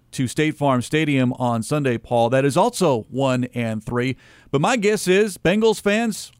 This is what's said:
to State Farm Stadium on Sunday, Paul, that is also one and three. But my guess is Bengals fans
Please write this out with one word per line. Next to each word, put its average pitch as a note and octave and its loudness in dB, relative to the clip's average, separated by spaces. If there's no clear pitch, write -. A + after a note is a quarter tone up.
to C3 -2
State D#3 -2
Farm C3+ 0
Stadium C#3 0
on A#2 -2
Sunday, C3+ -2
Paul, A#2 0
that C3+ 2
is C#3+ 0
also F3 2
one B2+ -2
and A2 -4
three. B2 -4
But C#3 0
my A3+ 2
guess G#3 0
is F#3+ 2
Bengals G#3+ 2
fans G#3+ -2